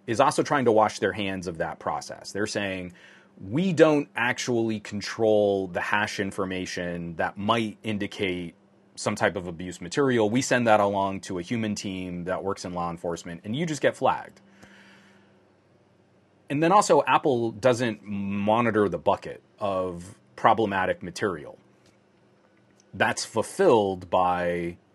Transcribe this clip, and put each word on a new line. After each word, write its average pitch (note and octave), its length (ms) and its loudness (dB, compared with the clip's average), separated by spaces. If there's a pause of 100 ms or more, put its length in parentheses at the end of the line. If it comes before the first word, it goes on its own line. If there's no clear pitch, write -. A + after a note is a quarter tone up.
is A2+ 140 -2
also D3 220 4
trying C#3 240 0
to A#2 60 6
wash G#2+ 260 4
their G2 140 0
hands F#2+ 340 -6
of F2 120 -6
that D#2+ 200 -6
process. - 540 -8
They're G2+ 140 -2
saying, F#2+ 460 -6 (480)
"We D#3+ 320 -2
don't D3+ 420 6
actually A#2 640 -2
control G#2 880 2
the F2+ 120 -6
hash G#2 400 -2
information F#2 960 -6
that F#2 220 -6
might G#2+ 440 0
indicate F#2+ 720 -6 (400)
some G#2+ 200 -4
type G2 220 0
of F2+ 100 -6
abuse F2+ 340 -10
material. A#2 480 2
We B2 140 2
send B2 240 0
that G#2+ 140 8
along G2 400 0
to F#2 180 -8
a F2 40 -6
human A2 320 -4
team F#2 500 -8
that F2+ 200 -4
works G2 220 -4
in F2+ 80 -8
law F2 160 -4
enforcement, E2+ 520 -8
and G#2+ 140 -6
you E3 80 -2
just D#3 160 -6
get - 160 2
flagged." - 460 -2 (2000)
And C#3+ 120 0
then E3 80 2
also, F#3+ 360 6
Apple B2+ 460 2
doesn't A#2 520 0
monitor G#2 840 2
the E2+ 120 -2
bucket - 440 -4 (160)
of F#2 600 -4 (180)
problematic G2 640 2
material. F2 560 -6 (1300)
That's A2 320 0
fulfilled G#2 840 2
by F2 680 0 (180)